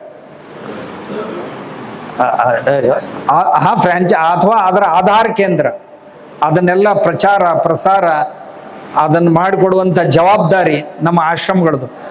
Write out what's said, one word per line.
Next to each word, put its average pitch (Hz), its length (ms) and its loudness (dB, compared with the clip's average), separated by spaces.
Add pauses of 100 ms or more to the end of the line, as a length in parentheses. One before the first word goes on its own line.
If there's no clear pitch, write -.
(2250)
ಆ, - 20 2
ಆ, 120 320 0 (760)
ಆ, 160 100 4
ಆ, 185 400 2
ಫ್ರಾಂಚೈ-, 180 380 2
ಅಥವಾ 175 380 2
ಅದರ 190 260 2
ಆಧಾರ 202 500 2
ಕೇಂದ್ರ, 180 340 0 (760)
ಅದನ್ನೆಲ್ಲ 180 500 2
ಪ್ರಚಾರ 190 500 2
ಪ್ರಸಾರ 175 640 2 (920)
ಅದನ್ನ 156 320 2
ಮಾಡಿಕೊಡುವಂಥ 185 680 2
ಜವಾಬ್ದಾರಿ 170 840 2 (200)
ನಮ್ಮ 170 220 2
ಆಶ್ರಮಗಳದ್ದು. 160 600 0 (240)